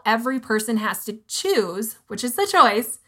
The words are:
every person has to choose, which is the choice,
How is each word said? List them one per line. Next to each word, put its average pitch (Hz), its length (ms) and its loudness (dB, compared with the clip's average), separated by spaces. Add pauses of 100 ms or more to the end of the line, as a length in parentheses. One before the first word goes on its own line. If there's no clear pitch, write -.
every 233 340 0
person 220 380 -2
has 208 280 -4
to 214 220 -10
choose, 220 680 -2 (120)
which 208 180 -8
is 247 100 -4
the 403 100 0
choice, 247 640 4